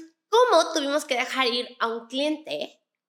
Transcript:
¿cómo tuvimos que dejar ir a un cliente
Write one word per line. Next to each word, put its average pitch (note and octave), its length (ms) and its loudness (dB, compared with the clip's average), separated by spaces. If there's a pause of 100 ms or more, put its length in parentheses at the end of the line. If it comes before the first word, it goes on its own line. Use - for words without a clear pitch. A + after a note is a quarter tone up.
(300)
¿cómo F#4+ 440 4
tuvimos D4 320 -2
que C4 100 -2
dejar B3+ 320 0
ir A#3+ 320 -4
a A3+ 80 0
un A#3 200 -6
cliente C#4 760 -6 (260)